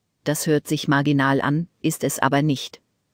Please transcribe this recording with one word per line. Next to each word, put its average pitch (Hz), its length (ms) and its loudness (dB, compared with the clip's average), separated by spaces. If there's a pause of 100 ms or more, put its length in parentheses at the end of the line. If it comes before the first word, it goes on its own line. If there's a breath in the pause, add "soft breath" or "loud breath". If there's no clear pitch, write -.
(240)
Das 147 240 -2
hört 147 180 2
sich 151 220 -2
marginal 139 540 2
an, 151 260 -2 (140)
ist - 240 -2
es 139 140 -2
aber 139 220 2
nicht. 147 400 -4 (320)